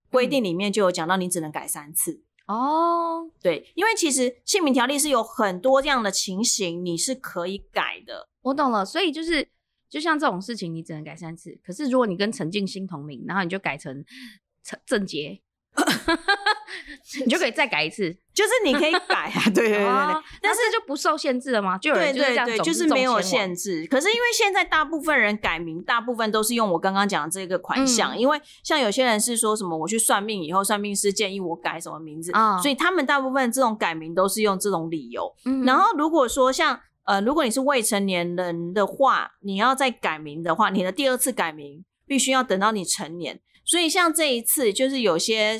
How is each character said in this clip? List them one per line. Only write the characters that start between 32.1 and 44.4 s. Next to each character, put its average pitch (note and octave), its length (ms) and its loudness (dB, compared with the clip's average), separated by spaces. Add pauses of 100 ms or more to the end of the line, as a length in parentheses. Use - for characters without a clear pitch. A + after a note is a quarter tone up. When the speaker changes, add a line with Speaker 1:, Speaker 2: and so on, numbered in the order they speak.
Speaker 1:
字， E3+ 120 -8
Speaker 2:
嗯。 G#3 280 4
Speaker 1:
所 C#4+ 80 2
以 C4+ 60 2
他 E4+ 160 2
们 D#4+ 140 2
大 C#4+ 160 2
部 C4 100 -2
分 C4 200 2
这 C4 100 2
种 A3+ 140 2
改 F3 200 -2
名 D#3+ 180 -8
都 F#3 140 4
是 G#3+ 140 -2
用 G3 180 4
这 G#3 100 0
种 E3 220 -2
理 C#3+ 200 -6
由。 F#2 220 -6 (120)
Speaker 2:
嗯。 C4 180 0
Speaker 1:
然 B3+ 140 6
后 G4 200 4
如 D4+ 120 2
果 D4+ 180 4
说 C4 240 4
像， C#4+ 260 0 (280)
呃， G3+ 160 0
如 A#3 120 2
果 D#4+ 120 2
你 D#4+ 60 0
是 C4+ 100 0
未 C4 200 2
成 G3+ 240 0
年 F3 300 0
人 F3 380 -4
的 G3+ 120 2
话， G3+ 460 2 (100)
你 G3 140 -6
要 A#3 180 4
再 C4 160 2
改 E3+ 300 -4
名 D3+ 240 -10
的 E3+ 100 0
话， G3+ 160 2
你 F#3+ 140 0
的 F#3 80 -2
第 C4+ 160 0
二 B3+ 80 2
次 A#3+ 160 0
改 E3+ 220 -2
名 D3 320 -18 (200)
必 C#4 140 0
须 C4 120 2
要 C4 120 4
等 F#3+ 160 0
到 G#3 140 4
你 G3+ 100 -2
成 D#3+ 340 -6
年。 D#3 220 -10 (240)
所 E4+ 160 2
以 E4+ 80 2
像 E4+ 260 2
这 D4+ 220 2
一 A#3 60 -2